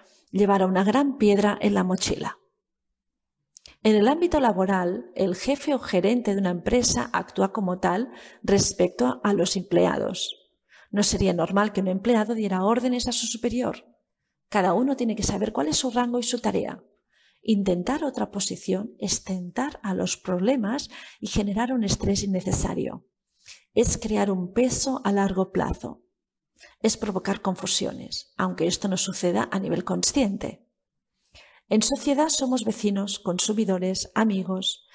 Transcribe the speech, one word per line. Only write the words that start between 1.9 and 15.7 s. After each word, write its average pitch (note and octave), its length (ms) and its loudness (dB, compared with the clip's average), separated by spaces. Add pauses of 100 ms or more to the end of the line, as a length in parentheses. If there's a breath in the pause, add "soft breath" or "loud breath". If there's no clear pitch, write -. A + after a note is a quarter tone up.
En G#3+ 120 6
el G#3 120 6
ámbito D#4+ 320 2
laboral, F#3+ 760 2
el F#3 220 0
jefe C#4+ 380 -2
o B3 40 2
gerente G#3 540 2
de G3 80 0
una F#3+ 80 2
empresa A#3 640 0
actúa G3 400 0
como F#3 280 -2
tal F#3 300 0 (320 loud breath)
respecto G3+ 800 2
a G3+ 120 2
los F3+ 220 0
empleados. - 960 0 (400 soft breath)
No G#3 120 2
sería F#3+ 320 2
normal G3 400 0
que F#3+ 80 0
un F#3+ 60 0
empleado G#3+ 460 2
diera F#3+ 300 0
órdenes A#3+ 440 2
a A#3+ 40 0
su A#3 140 -2
superior. A#3+ 580 -4 (640)
Cada F#3+ 240 2
uno C4 240 2
tiene A3+ 200 -2
que G#3 60 -4
saber G#3+ 300 -2
cuál C#4 160 -2
es D4+ 80 0